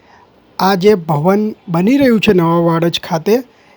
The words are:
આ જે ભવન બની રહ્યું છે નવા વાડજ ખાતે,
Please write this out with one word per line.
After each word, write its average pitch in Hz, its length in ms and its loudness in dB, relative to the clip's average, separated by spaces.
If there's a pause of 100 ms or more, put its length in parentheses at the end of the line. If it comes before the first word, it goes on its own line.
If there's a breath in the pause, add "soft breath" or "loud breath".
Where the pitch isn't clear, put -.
(580 soft breath)
આ 190 160 0
જે 202 200 2
ભવન 185 600 -2 (120)
બની 185 300 0
રહ્યું 247 220 2
છે 208 140 2
નવા 170 260 2
વાડજ 170 420 -2
ખાતે, 202 420 -2 (340 soft breath)